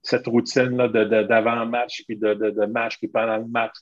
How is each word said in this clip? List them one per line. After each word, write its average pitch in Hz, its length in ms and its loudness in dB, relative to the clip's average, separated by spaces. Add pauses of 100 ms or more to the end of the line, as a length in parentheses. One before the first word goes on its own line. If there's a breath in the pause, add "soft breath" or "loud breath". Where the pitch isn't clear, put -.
cette - 240 0
routine-là 123 600 2
de, 110 160 4
de, 107 180 4
d'avant-match, 117 840 0
puis 110 120 -10
de, 107 180 0
de, 107 160 0
de 104 160 0
match, 117 320 -4
puis 110 80 -6
pendant 110 300 0
le 113 100 -6
match. 117 340 -4